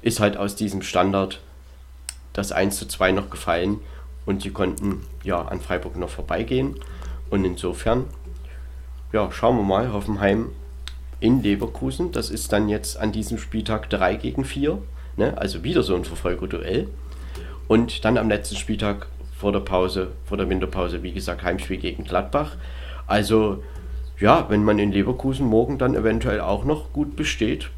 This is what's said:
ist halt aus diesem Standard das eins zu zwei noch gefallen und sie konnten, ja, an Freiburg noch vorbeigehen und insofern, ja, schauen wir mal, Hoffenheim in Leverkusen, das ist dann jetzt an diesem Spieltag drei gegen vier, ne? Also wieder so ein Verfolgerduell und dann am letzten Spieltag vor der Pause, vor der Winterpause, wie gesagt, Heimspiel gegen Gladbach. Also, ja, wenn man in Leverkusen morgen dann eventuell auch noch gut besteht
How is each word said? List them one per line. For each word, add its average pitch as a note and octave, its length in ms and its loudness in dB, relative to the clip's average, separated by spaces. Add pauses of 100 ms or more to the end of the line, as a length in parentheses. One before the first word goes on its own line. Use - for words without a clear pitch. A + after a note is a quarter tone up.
ist A2+ 180 2
halt G#2 160 6
aus G2+ 200 -2
diesem F#2+ 260 -2
Standard F#2+ 580 2 (920)
das G2+ 180 -2
eins G2 260 2
zu G2 120 -8
zwei F#2+ 240 2
noch G2 180 0
gefallen F2+ 480 0 (480)
und G2 160 0
sie G2 80 -4
konnten, G2 520 -2 (200)
ja, F2 200 0
an - 180 -6
Freiburg F2 360 -4
noch F2 140 -4
vorbeigehen B2+ 680 -2 (540)
und G2 140 2
insofern, F#2 600 0 (1080)
ja, G#2 200 2
schauen B2 240 4
wir G#2 80 2
mal, G#2 280 2
Hoffenheim G2+ 580 2 (680)
in A#2+ 240 4
Leverkusen, C3 680 0
das A2 180 -2
ist - 220 -2
dann G#2 160 4
jetzt G#2+ 280 -2
an A2 140 0
diesem G#2+ 280 -2
Spieltag A2 520 -4
drei F#2+ 240 4
gegen B2+ 300 -2
vier, D3 340 0 (380)
ne? B2 200 2
Also F#2+ 280 -2
wieder E3+ 180 2
so F#2+ 140 2
ein E2+ 80 -2
Verfolgerduell F2+ 840 -2 (800)
und A2+ 380 4
dann A#2 140 4
am A2 100 2
letzten G#2 260 0
Spieltag G#2 540 -2 (280)
vor G2+ 140 2
der G2 100 2
Pause, F#2 480 2 (180)
vor G2+ 100 -2
der F#2+ 120 0
Winterpause, F2+ 540 0
wie F2+ 100 -6
gesagt, F#2 300 -4
Heimspiel F2+ 360 -2
gegen - 260 -4
Gladbach. C#3+ 520 0 (500)
Also, G#2+ 580 4 (560)
ja, A#2+ 300 8
wenn G#2 120 6
man G#2+ 160 6
in G#2 140 4
Leverkusen B2+ 540 2
morgen A#2 320 4
dann B2+ 180 2
eventuell A2 440 2
auch F#2 240 0
noch D3+ 280 0
gut D3 240 -2
besteht D3+ 600 0